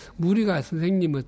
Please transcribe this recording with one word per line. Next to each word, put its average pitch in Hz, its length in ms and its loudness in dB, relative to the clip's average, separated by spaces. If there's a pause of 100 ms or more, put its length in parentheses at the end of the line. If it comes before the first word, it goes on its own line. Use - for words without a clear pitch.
(180)
"무리가 185 440 2
선생님을 165 680 0